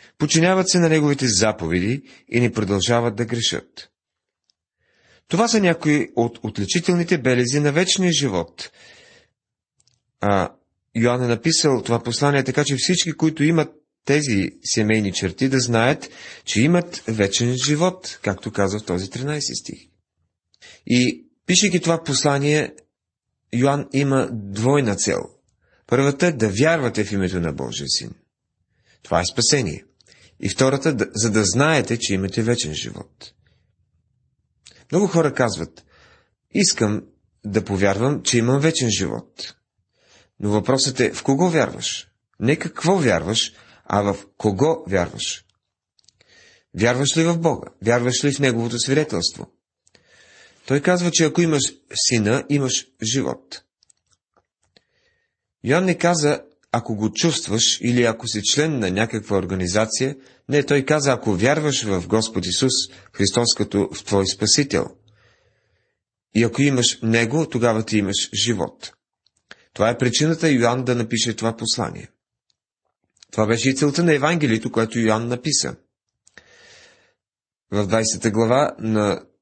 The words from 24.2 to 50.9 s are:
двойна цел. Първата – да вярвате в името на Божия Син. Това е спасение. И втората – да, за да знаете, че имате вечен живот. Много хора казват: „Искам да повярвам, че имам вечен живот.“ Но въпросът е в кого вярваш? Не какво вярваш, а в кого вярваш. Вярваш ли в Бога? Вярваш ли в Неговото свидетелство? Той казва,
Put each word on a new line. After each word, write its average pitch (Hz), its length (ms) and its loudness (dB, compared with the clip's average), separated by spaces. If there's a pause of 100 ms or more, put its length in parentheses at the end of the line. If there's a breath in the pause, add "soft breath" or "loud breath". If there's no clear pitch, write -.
двойна 110 640 0
цел. 85 240 -2 (640)
Първата – 139 460 2
да 110 160 0
вярвате 123 560 0
в 98 80 -8
името 92 280 -2
на 80 120 -4
Божия 65 360 -8
Син. - 260 -6 (880)
Това 85 180 0
е 90 40 -2
спасение. 113 600 -2 (560 soft breath)
И - 80 -4
втората – 135 460 0
да, 104 200 0
за 120 160 0
да 104 140 2
знаете, 127 540 2
че - 160 -2
имате 95 280 -2
вечен 110 320 -2
живот. - 600 -14 (1600 loud breath)
Много 190 140 2
хора 151 280 2
казват: 92 500 -4 (720 soft breath)
„Искам 110 480 0 (420)
да 104 200 -2
повярвам, 101 580 0
че - 160 0
имам 123 220 2
вечен 151 300 0
живот.“ 90 640 -6 (840 soft breath)
Но 101 100 -2
въпросът 131 500 0
е 120 120 2
в - 100 -12
кого 156 280 2
вярваш? - 580 -4 (320)
Не 135 160 2
какво 175 400 0
вярваш, 104 560 0 (320 soft breath)
а 104 180 0
в 101 240 -2 (100)
кого 127 520 0
вярваш. - 560 -4 (1300 soft breath)
Вярваш 123 420 2
ли 160 80 2
в 170 140 2
Бога? 160 300 -2 (140)
Вярваш 120 420 0
ли 143 80 2
в 135 60 -6
Неговото 120 400 0
свидетелство? 131 720 -2 (1160 soft breath)
Той 143 140 0
казва, 175 300 2